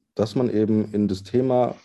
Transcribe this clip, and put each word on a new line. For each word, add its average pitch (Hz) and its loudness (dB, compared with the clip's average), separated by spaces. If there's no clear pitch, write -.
dass 104 -2
man 127 0
eben 107 0
in 104 0
das 95 -6
Thema 123 0